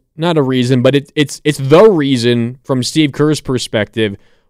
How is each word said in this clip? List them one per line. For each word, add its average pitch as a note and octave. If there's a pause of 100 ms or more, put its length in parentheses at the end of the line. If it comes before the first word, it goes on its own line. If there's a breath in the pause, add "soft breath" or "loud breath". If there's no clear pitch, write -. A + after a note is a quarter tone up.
(180)
not E3
a D3
reason, B2+
but C3
it, C#3+
it's, D3
it's D3+
the D#3
reason B2
from B2+
Steve D3+
Kerr's D3+
perspective A2 (320)